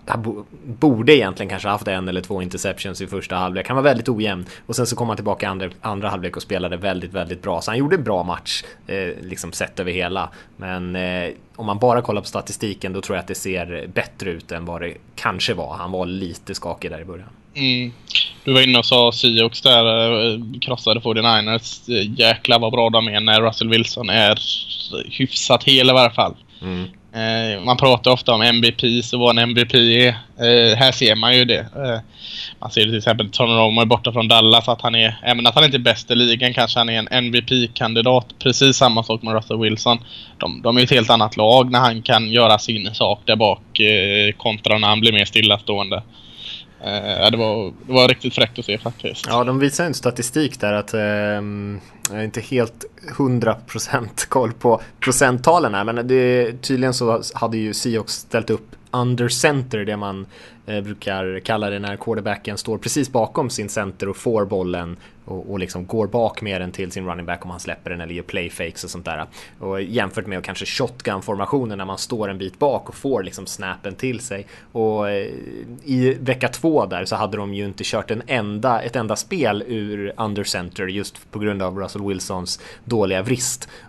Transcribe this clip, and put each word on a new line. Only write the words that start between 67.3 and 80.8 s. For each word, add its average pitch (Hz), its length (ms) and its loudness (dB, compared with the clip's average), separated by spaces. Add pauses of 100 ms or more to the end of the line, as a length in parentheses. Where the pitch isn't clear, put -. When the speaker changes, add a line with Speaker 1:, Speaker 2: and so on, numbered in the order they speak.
Speaker 1:
om 90 60 -12
han 85 100 -12
släpper 87 300 -10
den 87 100 -8
eller 85 140 -10
gör 85 80 -8
playfakes 87 640 -8
och 87 60 -12
sånt 87 140 -14
där. 80 220 -8 (320)
Och 95 240 -6
jämfört 98 440 -4
med 92 180 -6
kanske 95 220 -10
shotgun-formationen 107 1120 -4
när 95 60 -8
man 95 140 -8
står 107 320 -6
en 95 80 -8
bit 92 200 -10
bak 131 300 -2
och - 60 -16
får 123 280 -2
liksom 92 240 -14
snappen 95 480 -10
till 123 260 -6
sig. 98 260 -10 (260)
Och, 107 380 -2
eh, 101 160 -2 (580)
i 127 360 2
vecka 127 280 -2
två 147 380 0
där 92 180 -6
så 104 120 -4
hade 104 200 -4
de 101 180 -8
ju 101 100 -6
inte 101 220 -10
kört 107 240 -4
en 113 160 -6
enda, 113 560 -2
ett 120 140 -6
enda 110 200 -4
spel 113 500 -2
ur 104 500 -6
under 104 280 -4
center 92 420 -6